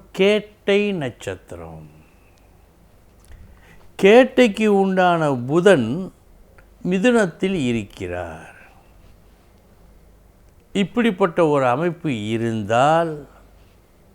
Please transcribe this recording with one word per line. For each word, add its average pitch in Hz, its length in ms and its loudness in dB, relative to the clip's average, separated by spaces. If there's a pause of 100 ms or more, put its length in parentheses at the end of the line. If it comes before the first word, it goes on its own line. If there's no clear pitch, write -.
(120)
கேட்டை 202 680 0 (220)
நட்சத்திரம். 87 840 -12 (2250)
கேட்டைக்கு 220 680 4 (120)
உண்டான 180 500 0 (200)
புதன் 170 380 4 (960)
மிதுனத்தில் 196 720 0 (120)
இருக்கிறார். 90 920 -8 (2250)
இப்படிப்பட்ட 196 720 0
ஒரு 143 200 2
அமைப்பு 156 440 -2 (180)
இருந்தால் 117 840 0 (1000)